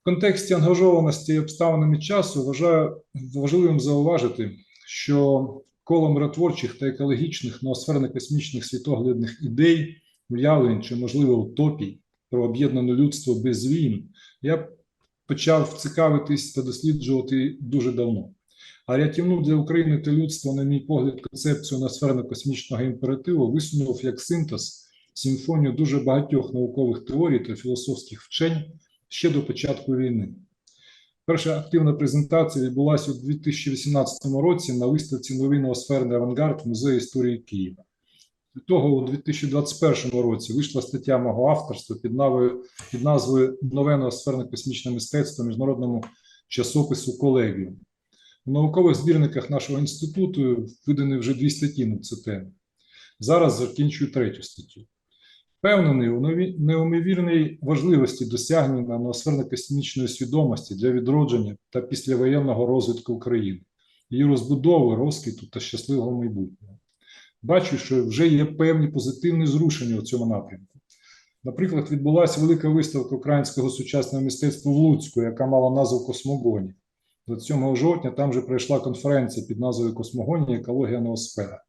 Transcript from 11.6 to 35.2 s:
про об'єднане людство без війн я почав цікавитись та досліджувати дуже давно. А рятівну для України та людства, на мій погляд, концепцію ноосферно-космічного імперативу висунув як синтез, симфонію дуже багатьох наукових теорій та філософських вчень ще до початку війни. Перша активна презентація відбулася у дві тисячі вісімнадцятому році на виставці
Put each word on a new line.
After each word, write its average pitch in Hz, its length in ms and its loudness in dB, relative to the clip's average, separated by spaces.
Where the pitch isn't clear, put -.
про 123 140 0
об'єднане 123 480 0
людство 131 420 2
без 113 320 0
війн 135 420 0
я 156 260 -2
почав 151 520 2
цікавитись 147 760 0
та 135 100 -4
досліджувати 131 1000 0
дуже 123 320 0
давно. 113 380 -2
А 127 60 2
рятівну 160 460 2
для 151 120 2
України 156 440 2
та 147 140 0
людства, 151 420 0
на 139 80 -2
мій 139 180 0
погляд, 135 400 0
концепцію 143 600 -4
ноосферно-космічного 127 1000 -2
імперативу 131 680 0
висунув 143 520 -2
як 127 160 -4
синтез, 151 680 -6
симфонію 139 580 0
дуже 139 260 0
багатьох 135 560 0
наукових 123 500 -2
теорій 143 340 0
та 110 160 -6
філософських 123 680 -6
вчень 160 420 -2
ще - 220 0
до 143 120 0
початку 135 540 -4
війни. 120 320 -2
Перша 160 320 0
активна 151 340 2
презентація 143 720 2
відбулася 139 480 2
у - 20 -4
дві 127 200 -4
тисячі 147 360 -4
вісімнадцятому 135 680 -2
році 170 320 0
на 123 140 0
виставці 135 520 -2